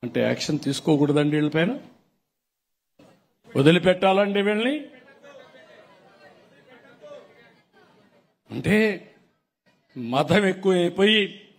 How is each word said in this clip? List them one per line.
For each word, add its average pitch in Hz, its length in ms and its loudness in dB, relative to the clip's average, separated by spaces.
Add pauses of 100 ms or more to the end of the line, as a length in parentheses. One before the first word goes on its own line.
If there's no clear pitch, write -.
అంటే 123 180 -4
యాక్షన్ 127 380 -2
తీసుకోకూడదండి 147 760 0
వీళ్ళపైన? 160 420 -2 (1800)
వదిలిపెట్టాలండి 185 840 2
వీళ్ళని? 220 340 -2 (3750)
అంటే 139 240 -2 (1200)
మతం 139 480 0
ఎక్కువైపోయి 185 760 2 (380)